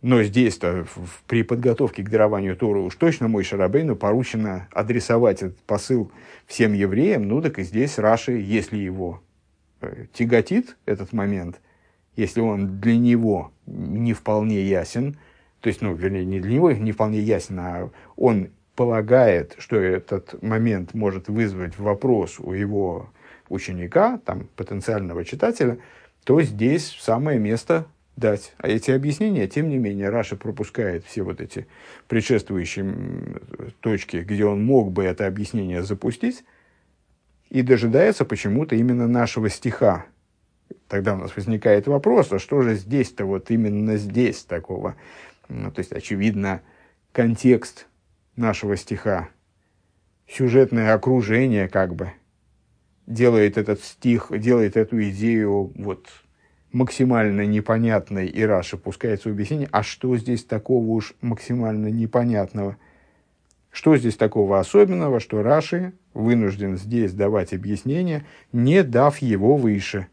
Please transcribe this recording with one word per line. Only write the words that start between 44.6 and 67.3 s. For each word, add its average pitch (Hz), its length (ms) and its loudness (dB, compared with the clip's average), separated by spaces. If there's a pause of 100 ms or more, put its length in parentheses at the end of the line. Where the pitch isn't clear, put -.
Ну, 104 220 -8
то - 80 -12
есть, - 120 -8
очевидно, 98 680 -2 (500)
контекст 117 760 2 (500)
нашего 107 400 -2
стиха, 95 520 -4 (1000)
сюжетное 123 640 4
окружение 113 760 2
как 92 280 0
бы 90 180 -8 (920)
делает 113 520 4
этот 101 240 -2
стих, - 500 -2
делает 110 460 2
эту 110 320 0
идею 101 640 0
вот 98 320 -8 (640)
максимально 117 760 2
непонятной, 107 840 0
и 110 160 -2
Раши 98 340 0
пускается 104 520 -6
в 107 40 -4
объяснение, 135 380 -4
а 107 120 0
что 127 340 -4
здесь 117 280 -4
такого 117 400 0
уж 110 360 -4
максимально 110 680 -4
непонятного? 110 880 -2 (920)
Что - 260 4
здесь 117 200 0
такого 101 420 2
особенного, 175 600 4
что 107 240 -4
Раши 175 500 0 (200)
вынужден 104 640 0
здесь 104 360 -2
давать 101 400 0